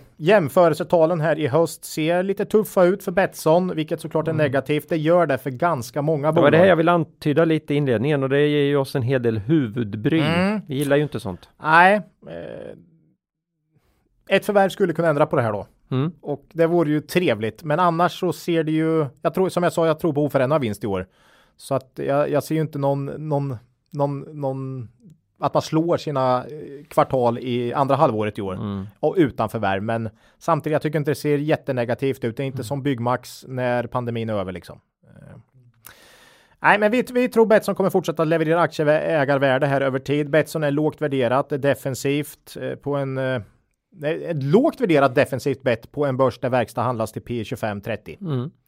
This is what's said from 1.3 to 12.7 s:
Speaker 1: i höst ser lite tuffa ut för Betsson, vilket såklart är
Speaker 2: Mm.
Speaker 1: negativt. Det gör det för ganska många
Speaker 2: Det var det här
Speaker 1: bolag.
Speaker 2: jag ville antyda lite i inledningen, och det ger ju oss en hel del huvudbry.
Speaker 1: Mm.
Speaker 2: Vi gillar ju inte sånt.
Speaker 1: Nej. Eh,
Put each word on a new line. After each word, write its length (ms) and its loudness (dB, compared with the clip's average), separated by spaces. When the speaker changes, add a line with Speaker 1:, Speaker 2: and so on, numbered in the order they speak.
Speaker 1:
i 80 0
höst 380 0
ser 380 -2
lite 220 -2
tuffa 380 2
ut 200 2
för 80 -6
Betsson, 640 0
vilket 260 -4
såklart 260 -4
är 40 -2
Speaker 2:
Mm. 140 2
Speaker 1:
negativt. 440 -2
Det 80 0
gör 300 4
det 100 0
för 120 -6
ganska 520 -2
många 300 0
Speaker 2:
Det 100 4
var 100 8
det 60 6
här 60 8
Speaker 1:
bolag. 80 8
Speaker 2:
jag 40 6
ville 160 2
antyda 540 0
lite 280 -2
i 40 2
inledningen, 460 2
och 60 -2
det 180 2
ger 160 2
ju 140 2
oss 180 -2
en 60 0
hel 200 0
del 160 0
huvudbry. 840 0
Speaker 1:
Mm. 480 0
Speaker 2:
Vi 80 -6
gillar 220 2
ju 60 2
inte 160 -6
sånt. 300 -10
Speaker 1:
Nej. 320 6
Eh, 500 -14